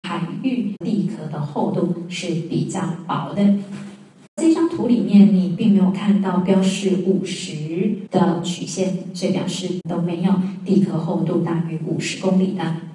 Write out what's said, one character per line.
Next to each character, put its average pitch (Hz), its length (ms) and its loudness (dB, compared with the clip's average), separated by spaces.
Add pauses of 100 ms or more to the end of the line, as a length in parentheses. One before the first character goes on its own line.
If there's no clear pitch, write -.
海 170 260 -6 (140)
域 247 320 -2 (100)
地 - 240 0
壳 156 240 -8
的 151 80 -6
厚 - 320 -2
度 180 360 -2
是 - 200 -8
比 - 380 -2
较 190 160 -4 (240)
薄 - 260 -4
的。 202 100 0 (920)
这 320 180 4
张 339 140 2
图 233 180 -2
里 240 140 4
面 196 340 8
你 180 220 2
并 208 160 2
没 190 60 6
有 185 120 4
看 202 320 2
到 185 160 0
标 190 240 4
示 180 420 0
五 190 200 2
十 160 720 -4 (120)
的 170 340 2
曲 - 220 -6
线， - 480 -4
所 190 160 -4
以 190 40 0
表 - 160 0
示 180 200 -6 (200)
都 175 120 -4
没 175 220 -2
有 190 100 2 (320)
地 - 200 4
壳 - 120 -4
厚 165 260 -2
度 170 160 0
大 170 300 -2
于 156 160 -6
五 160 140 -4
十 - 220 -6
公 185 180 2
里 185 140 2
的。 165 240 -4 (180)